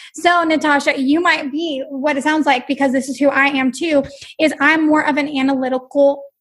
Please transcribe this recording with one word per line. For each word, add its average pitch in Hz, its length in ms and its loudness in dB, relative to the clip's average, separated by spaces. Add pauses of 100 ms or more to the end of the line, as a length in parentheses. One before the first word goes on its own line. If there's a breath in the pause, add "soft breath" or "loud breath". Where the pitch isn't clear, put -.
(160 loud breath)
So, 349 280 2
Natasha, 294 560 0
you 285 220 2
might 311 300 0
be 294 380 -6
what 277 280 -2
it 254 60 -2
sounds 311 220 0
like, 254 220 0
because 269 260 0
this 262 160 -2
is 254 100 -8
who 285 80 2
I 277 200 2
am 269 220 0
too, 294 320 0 (380 loud breath)
is 311 220 2
I'm 311 260 2
more 302 180 2
of 294 120 0
an 285 100 -2
analytical 269 960 0 (180)